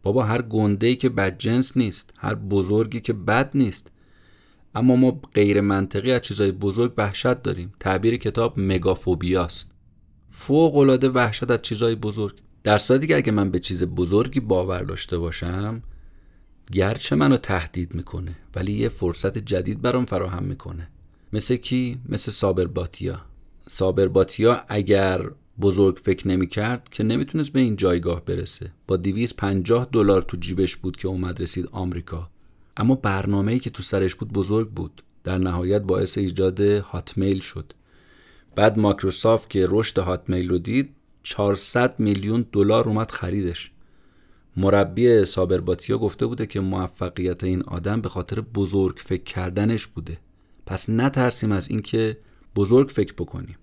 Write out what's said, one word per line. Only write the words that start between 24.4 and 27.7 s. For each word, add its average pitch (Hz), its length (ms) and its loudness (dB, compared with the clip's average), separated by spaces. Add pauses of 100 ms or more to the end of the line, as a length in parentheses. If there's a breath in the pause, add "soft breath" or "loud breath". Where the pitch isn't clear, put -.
اگر 98 640 0 (320)
بزرگ 95 420 4
فکر 95 240 0
نمی‌کرد 104 600 -2
که - 140 -4
نمی‌تونست 139 460 -2
به 143 100 0
این 113 160 2